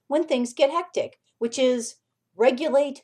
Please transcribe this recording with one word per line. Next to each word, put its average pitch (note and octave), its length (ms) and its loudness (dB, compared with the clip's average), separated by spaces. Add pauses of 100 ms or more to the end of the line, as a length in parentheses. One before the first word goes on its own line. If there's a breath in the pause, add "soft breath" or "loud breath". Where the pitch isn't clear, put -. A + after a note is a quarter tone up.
when D#4 160 0
things B3 280 -2
get C#4 160 2
hectic, E4+ 460 -4 (240)
which A#3 180 -6
is B3 380 0 (400)
regulate C4+ 680 0